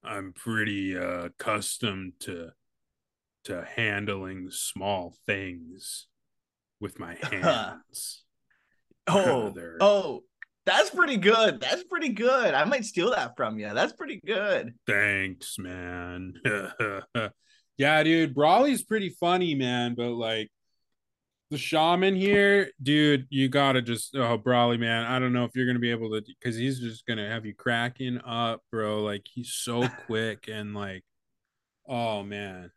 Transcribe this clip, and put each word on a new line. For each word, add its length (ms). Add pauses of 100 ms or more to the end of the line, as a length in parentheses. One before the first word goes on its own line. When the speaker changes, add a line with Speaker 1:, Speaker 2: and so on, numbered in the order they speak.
Speaker 1:
I'm 300
pretty, 640
uh, 300
accustomed 920
to, 300 (920)
to 200 (120)
handling 720
small 640 (120)
things 800 (720)
with 180
my 160
Speaker 2:
<laughs> 160
Speaker 1:
hands. 920 (840)
Speaker 2:
Oh, 440
Speaker 1:
brother. 300
Speaker 2:
oh, 400 (460)
that's 240
pretty 280
good. 420
That's 240
pretty 260
good. 440
I 100
might 220
steal 240
that 260
from 220
you. 160
That's 180
pretty 320
good. 500 (120)
Speaker 1:
Thanks, 720
man. 760 (100)
<laughs> 840 (460)
Yeah, 280
dude, 320
Brawly's 480
pretty 260
funny, 460
man, 400
but, 140
like, 380 (1040)
the 80
shaman 560
here, 560 (100)
dude, 500
you 180
gotta 340
just, 320
oh, 240
Brawly, 380
man, 280
I 140
don't 140
know 120
if 120
you're 100
gonna 140
be 100
able 200
to, 120 (180)
'cause 140
he's 240
just 260
gonna 240
have 160
you 80
cracking 720
up, 460
bro. 320
Like, 260
he's 260
so 260
Speaker 2:
<laughs> 260
Speaker 1:
quick 420
and, 240
like, 320 (840)
oh, 340
man. 540